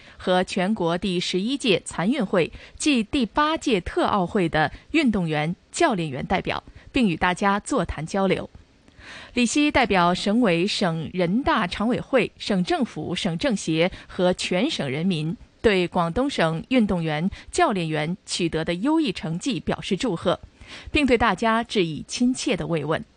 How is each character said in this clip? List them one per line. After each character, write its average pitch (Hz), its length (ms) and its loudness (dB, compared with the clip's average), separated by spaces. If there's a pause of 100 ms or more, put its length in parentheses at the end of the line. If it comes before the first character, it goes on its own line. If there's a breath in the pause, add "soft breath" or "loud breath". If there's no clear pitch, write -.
(180 loud breath)
和 185 260 2
全 185 320 -2
国 170 220 0
第 180 220 -2
十 180 220 -2
一 247 160 -4
届 202 260 2
残 170 260 -2
运 277 140 0
会 185 280 0 (260 loud breath)
暨 277 260 2
第 254 220 0
八 302 320 0
届 240 240 0
特 320 240 -2
奥 202 200 2
会 175 220 0
的 151 240 0 (200 loud breath)
运 294 200 2
动 190 160 0
员、 156 280 -2 (160)
教 330 220 2
练 170 160 -2
员 135 160 -6
代 - 160 0
表， 90 220 -6 (280 loud breath)
并 240 160 2
与 165 80 2
大 180 180 2
家 196 260 2
座 277 240 0
谈 156 220 -6
交 190 220 0
流。 180 200 0 (840 loud breath)
李 247 120 2
希 294 260 2
代 254 140 4
表 180 280 4
省 208 280 0
委、 175 260 2
省 165 460 -2
人 180 280 0
大 285 240 0
常 202 220 -4
委 240 120 0
会、 - 380 0
省 190 260 0
政 330 200 0
府、 156 320 -6
省 165 220 -4
政 226 180 0
协 160 340 0 (160 loud breath)
和 180 280 0
全 196 360 -2
省 190 200 -4
人 147 160 -4
民 165 320 -2 (240)
对 190 260 4
广 170 240 0
东 254 180 0
省 160 380 0
运 247 180 4
动 190 160 0
员、 160 300 -2 (180 loud breath)
教 339 220 2
练 180 160 -2
员 156 380 -2
取 170 240 -2
得 160 160 -2
的 175 80 -2
优 269 260 0
异 262 140 0
成 165 260 -6
绩 214 220 -4
表 - 180 -4
示 - 160 -4
祝 202 180 -2
贺， 170 240 0 (540 loud breath)
并 302 140 2
对 247 120 4
大 226 160 2
家 226 300 0
致 208 220 0
以 151 200 -6
亲 247 280 0
切 240 240 -2
的 156 100 -4
慰 156 160 -2
问。 147 180 -2 (160)